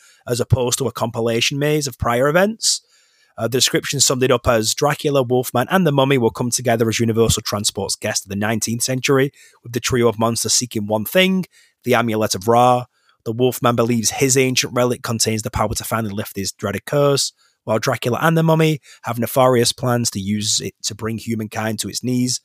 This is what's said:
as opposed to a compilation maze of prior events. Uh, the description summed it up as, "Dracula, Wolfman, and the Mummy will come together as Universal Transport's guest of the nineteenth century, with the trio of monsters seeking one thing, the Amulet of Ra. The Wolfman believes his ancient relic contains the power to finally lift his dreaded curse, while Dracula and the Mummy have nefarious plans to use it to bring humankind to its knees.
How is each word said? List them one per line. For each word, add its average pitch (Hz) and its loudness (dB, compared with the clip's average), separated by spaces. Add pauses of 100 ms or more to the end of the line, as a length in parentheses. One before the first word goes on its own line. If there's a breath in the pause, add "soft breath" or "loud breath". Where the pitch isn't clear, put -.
(280 soft breath)
as 120 -2
opposed 123 0
to 135 -4
a 104 -2
compilation 117 -2
maze 147 0
of 123 -10
prior 120 2
events. 190 0 (540 soft breath)
Uh, 113 -4
the 120 -2
description 123 0
summed 127 2
it 127 4
up 123 2
as, 110 2
"Dracula, 143 0
Wolfman, 123 0
and 180 4
the 147 4
Mummy 139 4
will 113 2
come 123 -2
together 117 0
as 110 -2
Universal 113 2
Transport's - -4
guest - -4
of - -20
the 98 -8
nineteenth 110 -2
century, 131 0 (320 soft breath)
with 120 -14
the 123 -4
trio 120 0
of 107 0
monsters 117 0
seeking 113 -2
one 107 0
thing, 185 2 (380 soft breath)
the 123 2
Amulet 110 0
of 98 -4
Ra. 123 4 (400)
The 113 -4
Wolfman 120 2
believes 117 2
his 135 2
ancient 131 0
relic 123 0
contains 110 -2
the 120 -10
power 107 -2
to - -6
finally 113 -4
lift 104 -8
his 98 -6
dreaded 98 -8
curse, 143 0 (300)
while 110 0
Dracula 120 -2
and 160 2
the 160 2
Mummy 160 2 (220 loud breath)
have 120 -6
nefarious 120 2
plans 120 -2
to 104 -8
use 104 -2
it - -8
to - -8
bring 110 -6
humankind 110 -6
to 101 -8
its - -8
knees. 123 -2